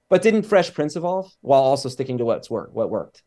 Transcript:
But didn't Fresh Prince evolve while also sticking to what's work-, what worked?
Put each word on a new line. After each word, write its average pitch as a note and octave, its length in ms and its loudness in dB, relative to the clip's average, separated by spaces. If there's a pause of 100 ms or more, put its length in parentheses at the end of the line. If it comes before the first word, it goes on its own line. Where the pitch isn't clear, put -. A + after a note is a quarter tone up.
But F#3 120 4
didn't G#3+ 220 2
Fresh F3+ 300 2
Prince D3+ 220 -4
evolve F3+ 340 -6 (120)
while C3+ 200 4
also C3+ 280 0
sticking C3 300 -6
to A#2+ 40 -2
what's - 260 -4
work-, G#2 240 -8
what G#2 160 -4
worked? F2 380 -8